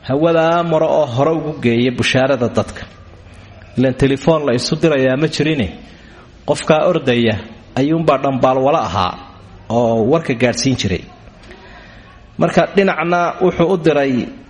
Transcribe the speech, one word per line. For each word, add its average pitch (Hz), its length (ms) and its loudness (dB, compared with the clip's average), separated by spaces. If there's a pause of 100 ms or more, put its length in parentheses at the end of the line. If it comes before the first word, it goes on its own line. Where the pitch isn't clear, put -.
hawadaa 165 600 2
maro 160 260 0
oo 143 180 2
hore 131 240 0
ugu 151 300 -4
geeya 120 360 2
bushaarada 127 520 0
dadka. - 380 -4 (880)
Ilaan 127 180 2
telefoon 143 520 2
la 127 80 2
isu 127 220 -2
dirayaa 131 400 2
ma 156 100 0
jirine, 147 520 -2 (680)
qofkaa 156 400 0
ordaya 120 480 0 (400)
ayuunbaa 147 440 0
dhambaal 131 400 0
wala 139 220 2
ahaa 92 380 -4 (520)
oo 113 400 2
warka 160 240 0
gaadhsiin 123 420 0
jiray. 90 280 -4 (1300)
Marka 165 280 2 (100)
dhinacna 175 640 2
wuxuu 175 320 2
u 190 60 2
diray 143 500 0 (220)